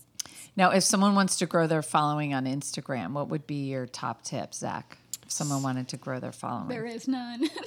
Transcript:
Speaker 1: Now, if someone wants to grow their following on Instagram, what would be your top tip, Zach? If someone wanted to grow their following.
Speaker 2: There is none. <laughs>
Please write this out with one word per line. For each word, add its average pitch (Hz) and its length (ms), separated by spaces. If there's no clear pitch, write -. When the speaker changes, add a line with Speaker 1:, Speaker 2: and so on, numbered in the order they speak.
Speaker 1:
Now, 185 160
if 185 140
someone 202 320
wants 196 220
to 175 80
grow 165 220
their 160 140
following 147 520
on 131 100
Instagram, 131 680
what 143 160
would 151 180
be 143 220
your 131 180
top - 360
tip, - 320
Zach? - 440
If - 80
someone 139 300
wanted 127 260
to 123 80
grow 127 240
their 120 120
following. 120 360
Speaker 2:
There 233 180
is 233 220
none. 240 340
<laughs> 311 60